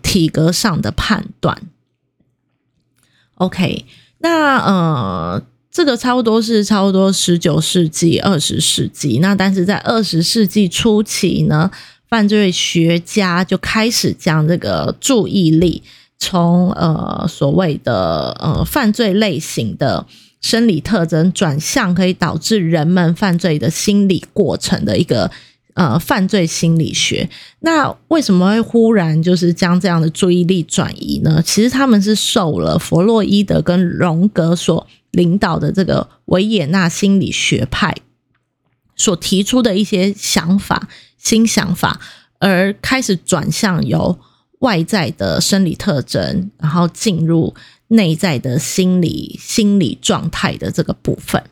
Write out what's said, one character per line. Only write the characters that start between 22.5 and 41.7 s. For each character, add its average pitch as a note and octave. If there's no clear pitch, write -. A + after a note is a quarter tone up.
人 D#3+
们 F3
犯 F3
罪 D#3+
的 -
心 G3+
理 E3
过 C#3
程 -
的 G#2
一 A#2+
个， A2+
呃， D3+
犯 G3+
罪 F#3
心 E3
理 D#3+
学。 -
那 D#4+
为 D#4+
什 G#3
么 F3+
会 A3
忽 A3+
然 E3
就 F3+
是 E3+
将 F3
这 F3
样 E3+
的 D#3+
注 F3+
意 F3+
力 E3+
转 -
移 C#3+
呢？ D#3
其 -
实 A#3+
他 C4
们 A3
是 G#3+
受 E3+
了 D#2+
弗 E3
洛 A3
伊 G3+
德 -
跟 F3
荣 E3+
格 E3
所 -
领 F3
导 F3
的 D3+
这 F#3
个 -
维 F3+
也 G#3
纳 F3
心 G3
理 D#3
学 -
派 -
所 F#3+
提 -
出 B3
的 G#3+
一 G#3+
些 F#3+
想 F3+
法、 -
新 A3+
想 F#3+